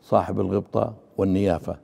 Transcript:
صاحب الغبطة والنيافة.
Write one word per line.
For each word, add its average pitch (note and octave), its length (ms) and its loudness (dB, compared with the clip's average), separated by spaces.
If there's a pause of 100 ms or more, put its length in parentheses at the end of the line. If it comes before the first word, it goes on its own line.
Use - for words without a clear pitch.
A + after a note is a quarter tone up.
صاحب G2+ 380 0
الغبطة G2+ 540 -2 (240)
والنيافة. F#2+ 640 0